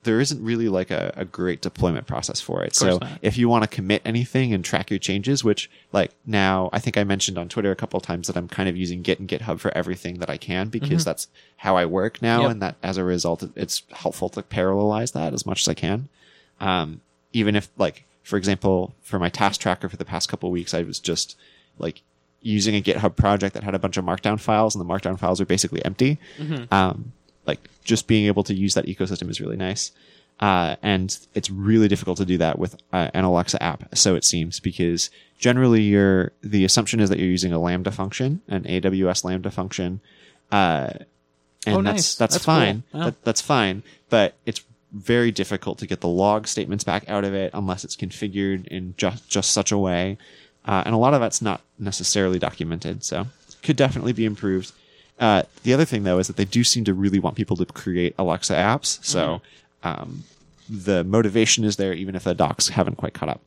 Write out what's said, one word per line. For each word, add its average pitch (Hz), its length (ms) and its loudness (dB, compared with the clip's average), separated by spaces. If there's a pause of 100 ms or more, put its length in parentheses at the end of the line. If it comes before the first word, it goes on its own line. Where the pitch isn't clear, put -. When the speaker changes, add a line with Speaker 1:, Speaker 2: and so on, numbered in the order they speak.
Speaker 1:
there 113 160 4
isn't 135 220 -2
really, 113 260 0
like, 92 220 0
a, 50 260 -4
a - 80 -8
great 90 380 -4
deployment 87 460 -2
process - 320 -6
for 50 240 -6
it. - 100 -6
Speaker 2:
Of - 60 4
course 92 140 4
Speaker 1:
So 90 40 0
Speaker 2:
not. - 240 -8
Speaker 1:
if 107 160 0
you 120 100 4
wanna 113 200 4
commit 101 360 -2
anything 123 480 0
and 92 120 0
track - 260 -2
your 98 80 -2
changes, 101 460 -2
which, 104 260 0 (220)
like, 95 180 2 (160)
now 95 460 2
I - 80 -2
think 110 180 -2
I 104 60 2
mentioned 98 340 -2
on 87 100 -8
Twitter 101 220 0
a 92 60 0
couple - 220 -4
of - 40 -4
times 87 240 -6
that 92 100 -4
I'm 87 120 -6
kind 95 200 -2
of 87 80 -2
using 90 260 -4
Git 87 180 0
and 95 80 -10
GitHub 85 320 -4
for 101 180 -2
everything 87 400 -6
that 85 100 -6
I 76 100 -6
can 92 320 -4
because 120 180 -4
Speaker 2:
Mm-hmm. 160 160 2
Speaker 1:
that's - 240 -4 (300)
how 95 180 2
I 87 100 2
work 95 340 -2
now. 117 220 2
Speaker 2:
Yep. 110 80 2
Speaker 1:
And 107 120 -4
that 92 200 -6
as 92 140 -4
a 92 80 -2
result, 87 400 0
it, - 100 -14
it's - 280 -6 (100)
helpful - 380 -4
to - 120 -10
parallelize 104 680 0
that 78 220 -4
as - 120 -6
much - 160 -4
as - 60 0
I 82 60 2
can. 110 340 -4 (520)
Um, 87 400 -2 (320)
even 107 220 2
if, 104 140 0 (100)
like, 87 240 -2 (220)
for - 120 -4
example, 95 680 0
for 98 180 -4
my 87 80 0
task 98 320 0
tracker 92 280 -2
for - 80 -12
the - 80 -8
past - 240 -6
couple 90 200 -6
of 90 40 -2
weeks, 87 220 -4
I 82 80 0
was - 160 -8
just, - 380 -4 (420)
like, 82 240 -6 (380)
using 104 340 0
a 101 80 2
GitHub - 320 2
project 101 400 2
that - 80 -8
had 98 140 -4
a - 20 -2
bunch 95 180 -2
of 95 80 -4
markdown 104 360 -2
files, 110 340 2
and 92 100 -6
the 85 80 -4
markdown 92 240 -2
files 92 240 0
are 95 60 0
basically - 380 -2
empty. 131 340 0 (200)
Speaker 2:
Mm-hmm. 147 360 -4
Speaker 1:
Um, 98 380 0 (340)
like, - 220 -6 (140)
just - 240 0
being 107 200 4
able 101 180 2
to 101 100 -2
use 95 200 0
that 95 120 0
ecosystem 90 420 -6
is 82 120 -8
really - 160 -6
nice. 92 340 -6 (480)
Uh, 90 420 2
and 95 380 -2 (160)
it's 98 160 -4
really 104 380 4
difficult 92 300 0
to 98 60 0
do 90 140 2
that 80 180 2
with, - 200 -4 (160)
uh, 90 220 0
an 95 100 2
Alexa 87 360 2
app, - 360 -6
so 95 180 4
it 82 80 0
seems, 82 380 -2
because 85 500 -2 (300)
generally 123 420 6
you're, 98 480 6 (100)
the 101 240 2
assumption 110 360 2
is 98 100 4
that 92 80 2
you're 92 100 0
using 90 240 0
a 82 60 0
Lambda 90 320 0
function, 127 560 -4
an - 220 -6
A 92 100 -2
W 95 320 2
S - 140 -2
Lambda 92 260 -4
function, 95 500 -6 (520)
uh, 82 380 2 (760)
and 104 100 2
Speaker 2:
Oh, 196 60 4
Speaker 1:
that's, 202 140 2
Speaker 2:
nice. 170 180 0
Speaker 1:
that's - 200 0
Speaker 2:
That's 180 100 -2
Speaker 1:
fine. 120 480 4
Speaker 2:
cool. 151 80 -8
Wow. 170 60 -2
Speaker 1:
That, - 180 -6
that's 117 160 0
fine, 107 420 2 (260)
but 107 260 4 (120)
it's - 160 -6 (300)
very 117 400 2
difficult - 460 -4
to - 100 -10
get 90 120 -4
the 87 80 -2
log 104 380 2
statements - 380 -4
back 95 240 -2
out 101 160 -2
of 98 100 -2
it 95 200 -2
unless 92 280 -4
it's - 140 -12
configured 98 720 -4
in 90 280 -10
ju-, 104 140 -2 (180)
just - 240 -2
such 104 200 0
a 104 60 0
way. 95 380 0 (480)
Uh, 95 220 0
and 113 80 0
a 113 40 4
lot 127 160 4
of 135 60 4
that's 113 220 -2
not 104 180 -2 (180)
necessarily 95 600 0
documented, 82 640 -4
so 95 240 -4 (380)
could 160 120 2
definitely 123 360 2
be 110 120 0
improved. 101 460 -2 (500)
Uh, 107 220 6 (200)
the 120 100 4
other 143 120 6
thing, 113 180 -2
though, 90 160 4
is 92 80 2
that - 100 -8
they 101 80 2
do 117 200 2
seem 117 200 2
to 101 100 2
really 98 260 2
want 90 160 0
people 101 200 0
to 90 100 0
create 87 520 -2
Alexa 92 360 0
apps, 104 500 2
so, 85 360 -2 (440)
Speaker 2:
Mm-hmm. - 180 -4
Speaker 1:
um, - 220 -14 (440)
the 95 360 0
motivation 110 600 4
is 104 120 2
there, 98 160 -2
even 95 220 -6
if 90 100 -8
the 90 100 2
docs - 340 0
haven't - 280 0
quite - 180 -6
caught - 140 -6
up. 65 180 -4